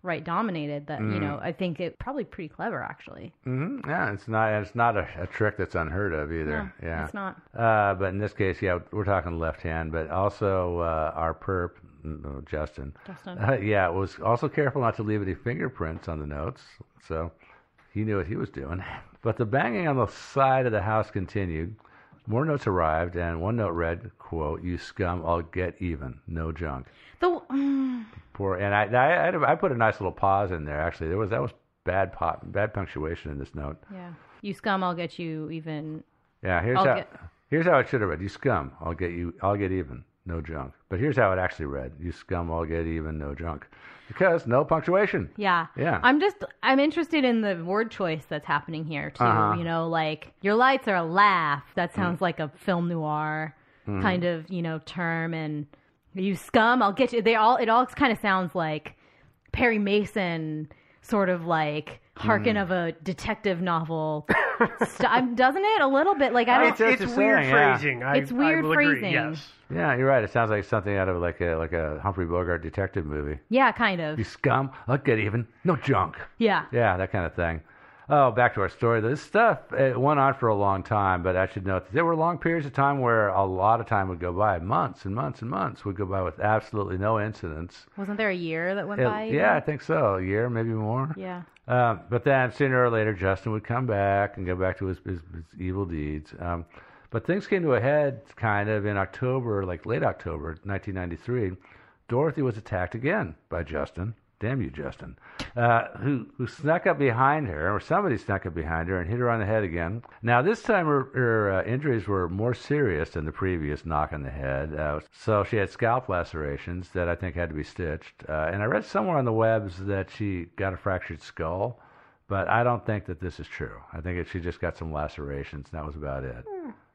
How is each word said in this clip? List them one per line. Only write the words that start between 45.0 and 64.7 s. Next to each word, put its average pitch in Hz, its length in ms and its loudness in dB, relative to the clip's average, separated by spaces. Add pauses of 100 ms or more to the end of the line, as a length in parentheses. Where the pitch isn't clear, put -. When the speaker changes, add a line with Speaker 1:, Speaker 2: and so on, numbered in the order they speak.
Speaker 1:
Yeah. 180 400 0
Speaker 2:
Yeah. 131 260 0
Speaker 1:
I'm 269 160 6
just, 381 200 0 (260)
I'm 269 160 6
interested 302 440 2
in 233 180 4
the 185 220 -2
word 208 280 -2
choice 160 360 -2
that's 151 160 -6
happening 156 400 -2
here, 147 260 -6
too. - 120 -4
Speaker 2:
Uh-huh. 107 340 4
Speaker 1:
You - 60 -4
know, 165 260 -2
like, 156 520 -2
"Your 208 160 2
lights 254 320 4
are 196 80 2
a 170 80 2
laugh." 165 580 2 (140)
That 175 180 -2
sounds 175 240 0
Speaker 2:
Mm. - 40 -2
Speaker 1:
like 170 180 0
a 151 80 -2
film 175 400 -2
noir 156 640 -2 (320)
Speaker 2:
Mm-hmm. 101 160 -2
Speaker 1:
kind 180 220 2
of, 170 260 -2
you 180 120 -4
know, 160 180 -4
term. 165 520 -4
And 151 320 -6 (500)
"You 190 200 0
scum, 233 480 4
I'll 202 100 4
get 240 200 2
you." 233 100 0
They 226 140 6
all, 220 180 6
it 233 140 2
all 240 180 6
kind - 240 2
of 214 80 0
sounds 190 340 2
like 156 440 -2 (560)
Perry 233 260 4
Mason, 175 880 0 (340)
sort 202 260 2
of 170 180 0
like, 151 540 -2 (160)
Harkin 214 400 2
Speaker 2:
Mm. 202 60 2
Speaker 1:
of 175 80 -4
a 170 220 0 (100)
detective 190 600 -4
novel. 160 680 -2
Speaker 2:
<laughs> - 580 2